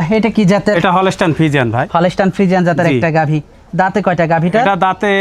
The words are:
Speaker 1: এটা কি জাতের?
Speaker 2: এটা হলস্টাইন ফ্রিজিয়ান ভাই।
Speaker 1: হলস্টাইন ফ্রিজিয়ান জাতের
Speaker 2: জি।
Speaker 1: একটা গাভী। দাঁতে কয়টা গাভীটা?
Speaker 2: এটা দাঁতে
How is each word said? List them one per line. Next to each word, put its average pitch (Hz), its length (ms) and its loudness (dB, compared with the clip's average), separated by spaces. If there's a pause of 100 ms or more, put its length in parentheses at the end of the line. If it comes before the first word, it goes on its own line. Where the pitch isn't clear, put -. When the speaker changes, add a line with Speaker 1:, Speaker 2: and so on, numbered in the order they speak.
(180)
Speaker 1:
এটা 220 120 0
কি 214 160 0
জাতের? 202 320 0
Speaker 2:
এটা 185 140 0
হলস্টাইন 185 460 0
ফ্রিজিয়ান 143 340 0
ভাই। 123 140 -2 (100)
Speaker 1:
হলস্টাইন 180 400 0
ফ্রিজিয়ান 185 300 2
জাতের 170 220 0
Speaker 2:
জি। 143 80 2
Speaker 1:
একটা 143 160 0
গাভী। 156 280 0 (360)
দাঁতে 185 300 0
কয়টা 175 280 0
গাভীটা? 170 280 0
Speaker 2:
এটা 196 140 0
দাঁতে 185 340 -2 (120)